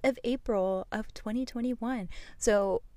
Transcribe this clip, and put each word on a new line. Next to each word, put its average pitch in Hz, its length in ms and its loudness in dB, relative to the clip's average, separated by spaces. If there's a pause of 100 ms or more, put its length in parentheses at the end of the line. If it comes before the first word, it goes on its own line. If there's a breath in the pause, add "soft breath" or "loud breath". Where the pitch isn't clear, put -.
of 262 220 4
April 190 640 0
of 214 220 -4
twenty 240 320 -4
twenty-one. 233 640 -2 (280 loud breath)
So 202 440 4 (160)